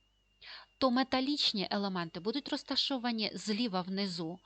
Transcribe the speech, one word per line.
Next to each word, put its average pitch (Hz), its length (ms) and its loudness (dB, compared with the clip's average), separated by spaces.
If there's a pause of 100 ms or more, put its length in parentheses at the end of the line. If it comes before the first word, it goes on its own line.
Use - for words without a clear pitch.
(800)
то 262 120 4
металічні 262 800 2
елементи 185 500 -2
будуть 240 280 -2
розташовані 240 840 0
зліва 202 480 0
внизу, 185 640 -2